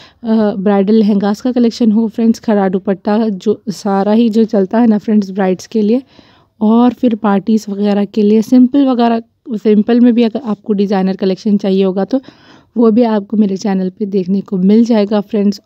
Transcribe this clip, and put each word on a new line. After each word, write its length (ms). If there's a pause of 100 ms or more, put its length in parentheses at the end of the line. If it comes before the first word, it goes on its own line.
(540)
ब्राइडल 400
लहंगास 460
का 120
कलेक्शन 400
हो 160
फ्रेंड्स, 300
खड़ा 300
दुपट्टा, 600
जो 400
सारा 440
ही 160
जो 160
चलता 340
है 80
ना 120
फ्रेंड्स 320
ब्राइड्स 360
के 160
लिए, 200 (580)
और 320
फिर 220
पार्टीज 540
वगैरह 360
के 180
लिए 200
सिंपल 440
वगैरह, 360 (340)
सिंपल 440
में 140
भी 80
अगर 220
आपको 280
डिज़ाइनर 440
कलेक्शन 400
चाहिए 280
होगा, 200
तो 160 (560)
वो 140
भी 120
आपको 340
मेरे 200
चैनल 340
पे 160
देखने 340
को 160
मिल 280
जाएगा 360
फ्रेंड्स। 460